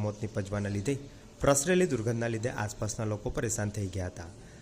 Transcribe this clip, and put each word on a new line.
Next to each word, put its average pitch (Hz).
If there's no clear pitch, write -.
મોત 104
નિપજવાના 101
લીધે 135
પ્રસરેલી 165
દુર્ગંધના 117
લીધે 120
આસપાસના 107
લોકો 107
પરેશાન 107
થઈ 98
ગયા 90
હતા. 85